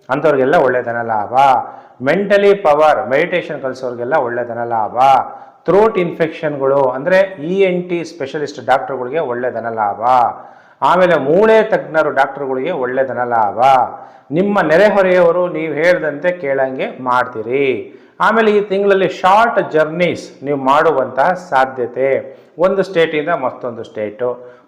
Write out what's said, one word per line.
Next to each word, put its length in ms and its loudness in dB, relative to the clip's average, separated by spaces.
ಅಂಥವ್ರಿಗೆಲ್ಲ 460 2
ಒಳ್ಳೆ 280 2
ಧನ 180 -4
ಲಾಭ. 320 -4
ಮೆಂಟಲಿ 500 2
ಪವರ್, 560 2
ಮೆಡಿಟೇಷನ್ 520 -2
ಕಲಿಸೋರಿಗೆಲ್ಲ 520 -6
ಒಳ್ಳೆ 340 -2
ಧನ 160 -6
ಲಾಭ. 340 -4
ಥ್ರೋಟ್ 320 2
ಇನ್ಫೆಕ್ಷನ್‌ಗಳು 920 -2
ಅಂದ್ರೆ 300 0
ಇ 220 -2
ಎನ್ 280 0
ಟಿ 140 -4
ಸ್ಪೆಷಲಿಸ್ಟ್ 640 -8
ಡಾಕ್ಟರ್‌ಗಳಿಗೆ 540 -2
ಒಳ್ಳೆ 320 -4
ಧನ 180 -6
ಲಾಭ. 320 -4
ಆಮೇಲೆ 340 2
ಮೂಳೆ 480 4
ತಜ್ಞರು 460 -2
ಡಾಕ್ಟರ್‌ಗಳಿಗೆ 640 -2
ಒಳ್ಳೆ 360 -2
ಧನ 160 -4
ಲಾಭ. 360 0
ನಿಮ್ಮ 300 0
ನೆರೆಹೊರೆಯವರು 840 4
ನೀವು 260 -4
ಹೇಳ್ದಂತೆ 580 0
ಕೇಳಂಗೆ 680 -4
ಮಾಡ್ತೀರಿ. 960 -2
ಆಮೇಲೆ 300 2
ಈ 100 2
ತಿಂಗಳಲ್ಲಿ 480 0
ಶಾರ್ಟ್ 640 2
ಜರ್ನೀಸ್ 720 -2
ನೀವು 140 -2
ಮಾಡುವಂತಹ 760 2
ಸಾಧ್ಯತೆ, 1040 -2
ಒಂದು 260 2
ಸ್ಟೇಟಿಂದ 460 0
ಮತ್ತೊಂದು 540 -4
ಸ್ಟೇಟು, 840 -8